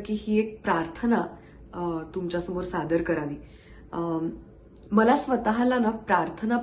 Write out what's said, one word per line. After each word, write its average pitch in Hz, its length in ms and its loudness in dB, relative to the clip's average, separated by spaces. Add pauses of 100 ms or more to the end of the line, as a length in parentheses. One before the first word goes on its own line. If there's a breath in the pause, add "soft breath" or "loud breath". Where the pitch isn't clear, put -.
की 214 160 -2
ही 214 180 2
एक - 240 -2
प्रार्थना, 185 580 0 (520 loud breath)
अ, 165 260 -4 (160)
तुमच्यासमोर 175 480 -4
सादर 170 380 0
करावी. - 340 -2 (580 loud breath)
अम, 165 360 -2 (640)
मला 220 240 6
स्वतःला 247 640 2
ना 220 100 2
प्रार्थना 214 720 0